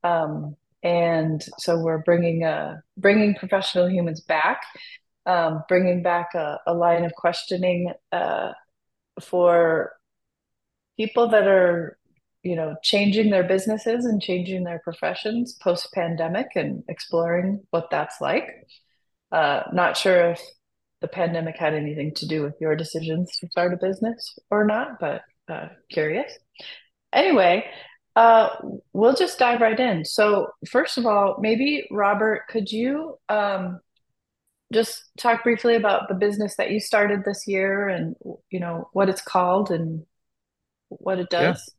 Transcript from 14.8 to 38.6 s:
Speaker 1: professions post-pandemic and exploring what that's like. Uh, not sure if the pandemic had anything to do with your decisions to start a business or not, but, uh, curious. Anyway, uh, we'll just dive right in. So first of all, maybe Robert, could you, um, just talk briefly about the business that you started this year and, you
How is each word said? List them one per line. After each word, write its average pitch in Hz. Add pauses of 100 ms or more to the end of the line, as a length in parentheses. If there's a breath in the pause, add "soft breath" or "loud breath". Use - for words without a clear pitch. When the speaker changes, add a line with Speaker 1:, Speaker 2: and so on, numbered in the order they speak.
Speaker 1:
professions 214
post-pandemic 175
and 143
exploring 175 (100)
what 165
that's 151
like. 139 (840 soft breath)
Uh, 147 (100)
not 175
sure 175
if 170 (600)
the 170
pandemic 165
had 156
anything 151
to -
do 156
with 147
your 156
decisions 160
to 180
start 180
a 175
business 196 (100)
or 208
not, 226
but, 151 (280)
uh, 160 (240)
curious. 160 (800 loud breath)
Anyway, 214 (500 loud breath)
uh, 226 (440)
we'll 226
just -
dive 240
right 220
in. 202
So 208 (200)
first 269
of 240
all, 202
maybe 233
Robert, 208
could 208
you, 269 (120)
um, 190 (920)
just 220 (120)
talk 233
briefly 233
about 202
the 202
business 202
that -
you 208
started 202
this 202
year 196
and, 165 (360)
you 185